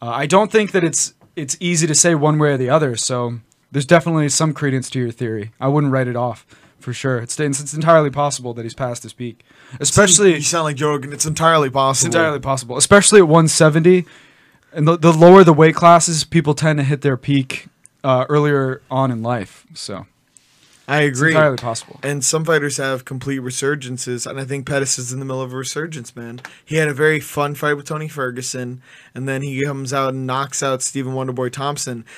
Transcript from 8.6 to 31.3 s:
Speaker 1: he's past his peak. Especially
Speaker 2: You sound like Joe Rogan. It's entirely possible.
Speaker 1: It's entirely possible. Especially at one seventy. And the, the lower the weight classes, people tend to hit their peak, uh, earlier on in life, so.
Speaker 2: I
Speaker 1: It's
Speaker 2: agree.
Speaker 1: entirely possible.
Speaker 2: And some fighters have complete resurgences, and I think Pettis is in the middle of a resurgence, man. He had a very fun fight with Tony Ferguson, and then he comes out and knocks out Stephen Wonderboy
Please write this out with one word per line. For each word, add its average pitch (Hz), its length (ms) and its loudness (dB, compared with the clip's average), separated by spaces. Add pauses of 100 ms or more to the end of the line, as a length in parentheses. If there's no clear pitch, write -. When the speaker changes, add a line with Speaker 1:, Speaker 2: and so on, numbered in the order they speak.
Speaker 1:
he's 113 120 -12
past 123 280 -10
his 110 100 -20
peak. 120 320 -16 (340)
Especially 190 560 4
Speaker 2:
You 151 60 -6
sound 165 240 -2
like 147 120 -4
Joe 151 120 -2
Rogan. 143 240 -4
It's 143 140 -6
entirely 156 420 2
possible. 135 400 0
Speaker 1:
It's 170 80 -4
entirely 156 240 0
possible. 127 380 -6
Especially 202 420 8
at 170 80 8
one 160 200 6
seventy. 165 580 4 (680)
And 156 160 0
the, 170 80 4
the 165 160 4
lower 175 320 10
the 165 80 6
weight 156 220 6
classes, 170 500 4
people 151 300 0
tend 156 240 0
to 135 60 0
hit 135 180 -2
their 135 160 0
peak, 135 480 -2 (360)
uh, 127 280 2
earlier 143 500 0 (100)
on 131 200 -2
in 113 120 -6
life, 117 520 -8
so. 95 320 -14 (840)
Speaker 2:
I 147 140 0
Speaker 1:
It's 139 140 0
Speaker 2:
agree. 156 140 2
Speaker 1:
entirely 151 280 2
possible. - 440 -10
Speaker 2:
And 139 220 -6
some 160 200 -2
fighters 147 340 -2
have 135 260 -6
complete 135 360 -8
resurgences, 127 880 -8
and 135 120 -12
I 135 40 -8
think 135 220 -8
Pettis 139 320 -2
is 123 140 -10
in 131 80 -10
the 135 40 -10
middle 131 160 -6
of 127 120 -10
a 127 40 -10
resurgence, 147 600 -10
man. 120 240 -16 (240)
He 151 120 -10
had 156 120 0
a 143 40 -6
very 151 280 0
fun 143 340 -6
fight 147 200 -4
with 143 120 -14
Tony 156 220 -10
Ferguson, 127 720 -10 (320)
and 131 140 -8
then 135 140 -6
he 139 220 -6
comes 135 300 -8
out 135 180 -2
and 131 140 -8
knocks 131 340 -6
out 131 220 -4
Stephen 131 320 -6
Wonderboy 127 380 -6